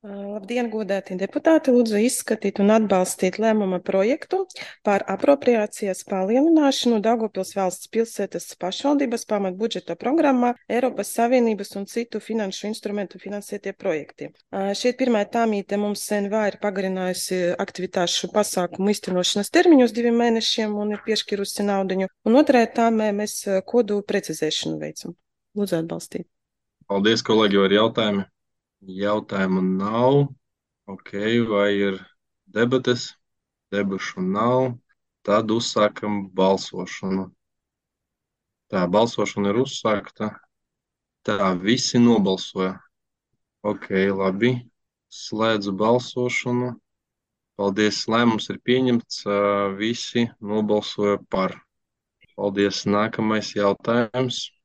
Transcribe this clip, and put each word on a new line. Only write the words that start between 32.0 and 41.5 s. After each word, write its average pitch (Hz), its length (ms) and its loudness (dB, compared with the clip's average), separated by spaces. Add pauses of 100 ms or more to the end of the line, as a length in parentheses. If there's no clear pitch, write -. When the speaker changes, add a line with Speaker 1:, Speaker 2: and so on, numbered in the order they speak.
Speaker 2:
debates? 123 680 0 (560)
Debašu 95 500 -4
nav. 120 540 0 (500)
Tad 107 240 2
uzsākam 104 800 -2
balsošanu. 95 920 -2 (1500)
Tā, 92 140 0
balsošana 104 640 0
ir 101 140 0
uzsākta. 107 640 -4 (960)
Tā, 98 320 0